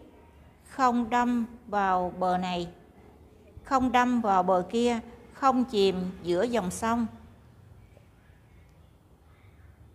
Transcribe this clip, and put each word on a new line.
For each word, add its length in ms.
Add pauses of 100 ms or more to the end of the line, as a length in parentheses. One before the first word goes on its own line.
(640)
không 460
đâm 360 (200)
vào 520
bờ 200
này, 300 (960)
không 280
đâm 280
vào 220
bờ 280
kia, 300 (320)
không 320
chìm 460 (120)
giữa 200
dòng 280
sông, 360 (3000)